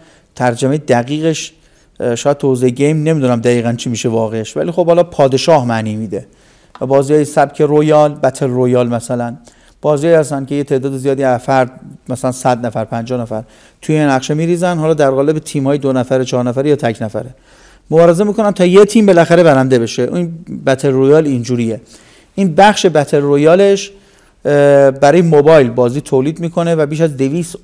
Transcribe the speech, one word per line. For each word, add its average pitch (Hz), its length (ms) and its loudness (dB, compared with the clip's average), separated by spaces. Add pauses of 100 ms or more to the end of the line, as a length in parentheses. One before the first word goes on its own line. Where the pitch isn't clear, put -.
(340)
ترجمهٔ 131 440 -2
دقیقش، 147 760 -2 (480)
اه، 120 140 -2
شاید 143 220 -2
توزیع 127 340 0
گیم، 147 320 -2
نمی‌دونم 131 380 0
دقیقاً 120 320 0
چی 117 180 -6
می‌شه 117 180 -4
واقعش، 113 480 -4
ولی 160 140 -4
خب 170 160 -2
حالا 170 160 2
پادشاه 139 640 2
معنی 110 300 -4
می‌ده. 101 300 -8 (540)
و 127 60 -6
بازی‌های 139 380 2
سبک 147 360 -2
رویال، 151 540 2
بتل 139 340 -2
رویال 123 400 0
مثلاً، 120 480 -6 (460)
بازی‌هایی 151 380 2
هستن 139 240 -4
که 139 100 -8
یه 143 100 -4
تعداد 135 320 -4
زیادی 135 280 -2
افراد، 127 460 0 (380)
مثلاً 127 240 -6
صد 123 340 -2
نفر، 113 180 -6
پنجاه 120 360 -6
نفر 113 240 -8 (380)
توی 156 160 -2
نقشه 143 360 0
می‌ریزن. 170 440 -2
حالا 160 160 0
در 143 160 2
قالب 147 280 0
تیم‌های 143 400 -2
دو 135 140 -2
نفره، 131 320 -2
چهار 123 200 -4
نفره 135 240 -4
یا 143 80 2
تک 117 260 -4
نفره 110 320 -10 (560)
مبارزه 170 340 4
می‌کنن 208 260 -2
تا 185 140 0
یه 185 200 6
تیم 214 220 2
بالاخره 170 360 4
برنده 131 360 4
بشه. 117 240 -4 (100)
این 165 320 -6 (220)
بتل 135 240 0
رویال 139 360 4
اینجوریه. 120 540 -4 (540)
این 190 200 -2
بخش 202 320 4
بتل 147 340 0
رویالش، 165 680 2 (540)
اه، 143 460 4
برای 143 320 4
موبایل 147 480 4
بازی 123 300 -2
تولید 147 400 -4
می‌کنه 170 340 -2
و 156 120 -2
بیش 151 140 -6
از 151 160 -2
دویست 147 480 -4